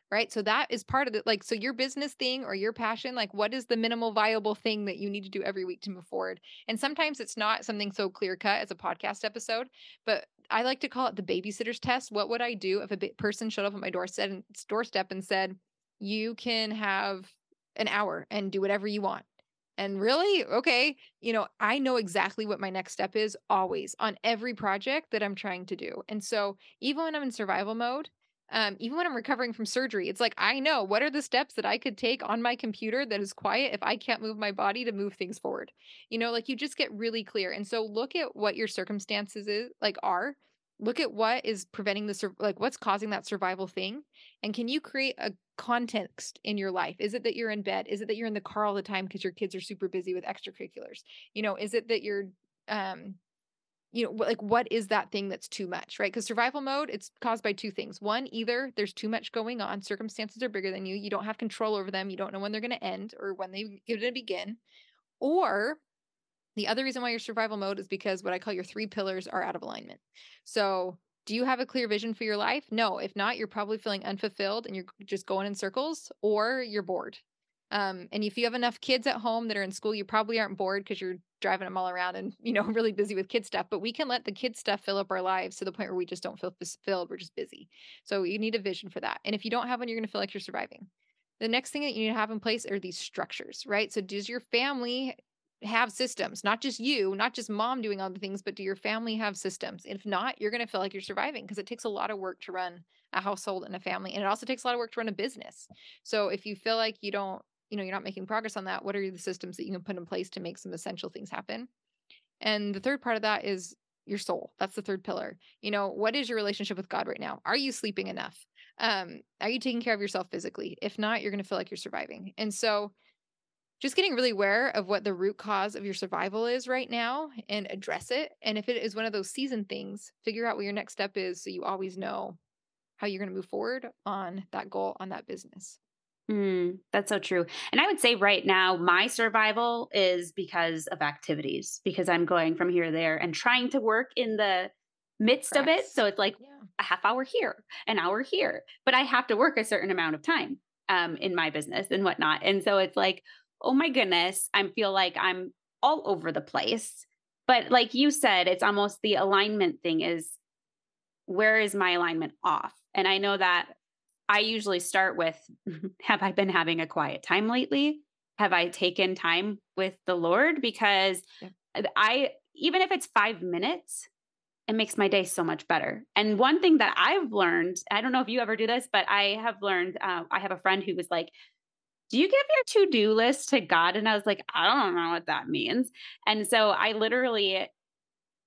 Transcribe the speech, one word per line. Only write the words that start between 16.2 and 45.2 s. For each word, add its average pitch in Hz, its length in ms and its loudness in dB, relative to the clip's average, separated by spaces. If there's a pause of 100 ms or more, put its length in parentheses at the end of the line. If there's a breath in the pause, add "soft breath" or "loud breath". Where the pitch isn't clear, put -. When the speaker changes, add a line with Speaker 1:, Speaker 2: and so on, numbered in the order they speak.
Speaker 1:
can 220 380 -2
have 196 600 -2 (440)
an 214 120 0
hour 190 420 -2
and 196 220 -2
do 196 80 0
whatever 196 260 2
you 208 140 -2
want"? 196 240 -2 (520)
And 196 240 -4
really? 320 440 4
Okay. 254 500 2 (260 soft breath)
You 233 120 -2
know, 220 160 0 (100)
I 240 220 2
know 262 160 2
exactly 202 500 0
what 214 140 -4
my 190 100 -4
next 185 220 -6
step 185 240 -2
is 214 200 0 (140)
always 185 480 0
on 214 240 -2
every 233 320 0
project 214 560 -2
that 220 100 0
I'm 202 140 0
trying 185 320 -8
to 190 80 -6
do. - 340 -8
And 214 140 -6
so 202 340 -2 (240 soft breath)
even 285 220 -2
when 320 140 -4
I'm 294 80 -4
in 254 80 -4
survival 196 420 -2
mode, 247 340 -4 (440)
um, 208 260 0
even 233 180 -6
when 349 80 2
I'm 302 120 -2
recovering 240 360 -2
from 220 140 -6
surgery, 214 420 -2
it's 202 120 -4
like, 226 180 2
I 226 220 2
know 269 240 2
what 208 180 2
are 302 80 2
the 285 100 -2
steps 269 340 0
that 208 120 -2
I 202 120 2
could 220 200 -6
take 254 240 0
on 226 180 -2
my 240 140 0
computer 226 500 -2
that 214 160 -2
is 196 120 -4
quiet 220 420 0
if 202 80 -6
I 240 140 2
can't 220 260 -2
move 220 160 -6
my 208 140 -2
body 202 320 0
to 226 80 -2
move 196 220 -4
things 185 260 -8
forward. - 320 -6 (360 loud breath)
You 226 100 -4
know, 233 120 0
like, 233 180 -2
you 269 60 -4
just 277 220 -6
get - 160 -2
really 220 320 -4
clear. 190 260 -4
And 202 160 -6
so 226 180 -2
look 220 300 -4
at 330 220 -4
what 208 180 0
your 220 140 -2
circumstances 202 800 -6
is, 214 240 -4 (100)
like, 208 220 0
are, 202 320 0 (420)
look 240 220 -2
at 285 120 0
what 220 320 0
is 208 220 -4
preventing 202 400 -4
the 202 80 -4
sur-, 196 240 -6
like, 202 220 0
what's 247 160 0
causing 208 340 -2
that 196 160 -4
survival 185 400 -2
thing, 196 380 -8 (380 soft breath)
and 208 120 -4
can 233 140 -4
you 294 120 0
create 269 380 -2
a 208 140 -4 (240)